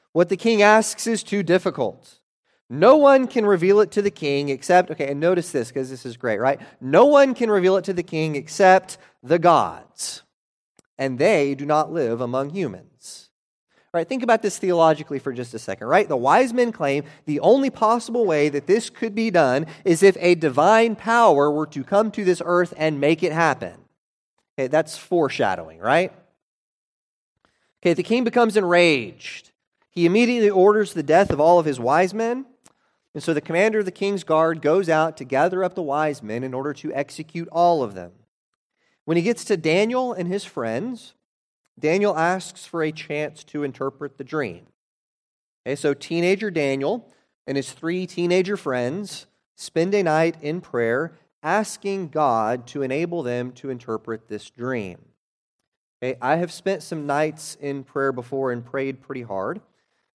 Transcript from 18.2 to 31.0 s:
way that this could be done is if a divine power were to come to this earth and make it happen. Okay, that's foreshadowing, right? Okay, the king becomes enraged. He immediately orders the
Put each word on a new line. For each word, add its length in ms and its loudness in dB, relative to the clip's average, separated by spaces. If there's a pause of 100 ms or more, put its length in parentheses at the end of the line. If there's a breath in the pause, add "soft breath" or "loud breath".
way 240 2
that 160 -6
this 240 0
could 240 -8
be 160 -2
done 340 2 (180 loud breath)
is 200 2
if 180 8
a 140 4
divine 600 2
power 560 4
were 180 -2
to 140 -10
come 280 0
to 120 -8
this 220 0
earth 320 0
and 240 -2
make 220 2
it 100 -2
happen. 540 -2 (720)
Okay, 80 -2
that's 320 -2
foreshadowing, 800 -2
right? 340 0 (1700)
Okay, 140 2
the 80 -4
king 220 0
becomes 340 2
enraged. 960 0 (360)
He 160 -4
immediately 460 2
orders 420 4
the 100 -6